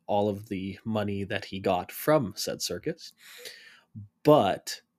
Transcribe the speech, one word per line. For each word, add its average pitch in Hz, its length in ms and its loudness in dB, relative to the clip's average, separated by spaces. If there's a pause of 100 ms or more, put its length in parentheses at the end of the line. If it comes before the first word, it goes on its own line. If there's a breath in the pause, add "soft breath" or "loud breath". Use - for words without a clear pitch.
all 104 220 2
of 101 200 -4
the 95 360 -6
money 104 400 -2
that 101 220 -6
he 98 120 -10
got 95 320 0
from 147 460 2
said - 260 -6
circus. - 500 -8 (1120 loud breath)
But 131 600 4 (160)